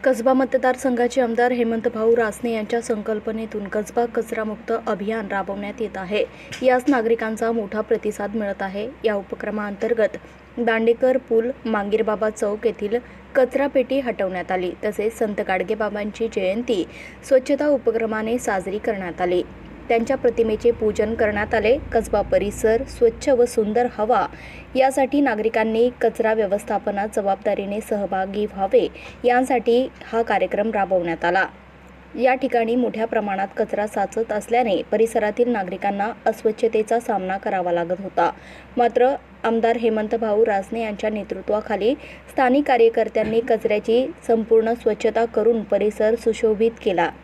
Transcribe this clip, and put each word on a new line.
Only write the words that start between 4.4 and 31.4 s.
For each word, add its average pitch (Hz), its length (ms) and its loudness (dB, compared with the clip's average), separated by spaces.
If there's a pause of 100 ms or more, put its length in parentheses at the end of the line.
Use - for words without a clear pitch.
अभियान 208 400 -4
राबवण्यात 202 540 -6
येत 202 160 -8
आहे. 190 280 -2 (360)
यास 254 260 4
नागरिकांचा 226 640 0
मोठा 214 300 -4
प्रतिसाद 208 540 -2
मिळत 196 260 -4
आहे. 202 280 -6 (140)
या 220 120 2
उपक्रमाअंतर्गत 208 1000 -2 (400)
दांडेकर 233 600 2
पूल, 233 340 0 (140)
मांगीरबाबा 214 640 0
चौक 214 360 -4
येथील 208 320 -2 (380)
कचरापेटी 262 640 2
हटवण्यात 190 520 -4
आली, 180 200 -2 (140)
तसेच 214 320 -2
संत 208 300 -2
गाडगेबाबांची 208 800 -2
जयंती 202 600 -2 (400)
स्वच्छता 277 400 4
उपक्रमाने 226 720 0
साजरी 196 400 -2
करण्यात 190 440 -4
आली. 180 220 2 (460)
त्यांच्या 233 280 2
प्रतिमेचे 233 540 2
पूजन 214 420 0
करण्यात 214 400 0
आले. 226 240 4
कसबा 214 440 0
परिसर 208 680 2
स्वच्छ 233 420 0
व 247 160 6
सुंदर 240 420 0 (100)
हवा 214 300 2 (480)
यासाठी 269 460 2
नागरिकांनी 220 680 2 (120)
कचरा 220 320 2
व्यवस्थापनात 202 840 -2
जबाबदारीने 202 680 -2
सहभागी 202 640 -4
व्हावे, 196 420 2 (360)
यासाठी 247 680 2 (220)
हा 226 100 0
कार्यक्रम 208 500 0
राबवण्यात 180 540 0
आला. 180 200 2 (760)